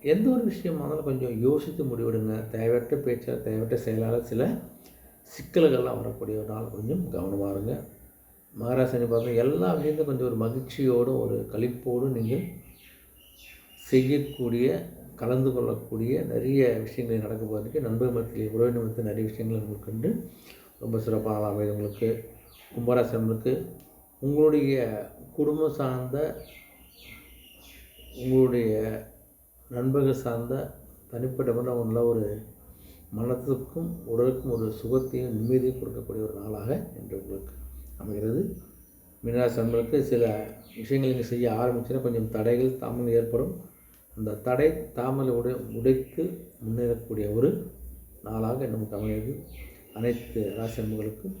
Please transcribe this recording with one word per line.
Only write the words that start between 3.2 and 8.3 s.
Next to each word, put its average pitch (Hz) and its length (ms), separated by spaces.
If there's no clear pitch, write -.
தேவையற்ற 113 400
செயலால் 113 440
சில 117 140
சிக்கல்கள்லாம் 127 680
வரக்கூடிய 107 420
ஒரு 110 100
நாள், 110 240
கொஞ்சம் 127 260
கவனமா 98 380
இருங்க. 107 200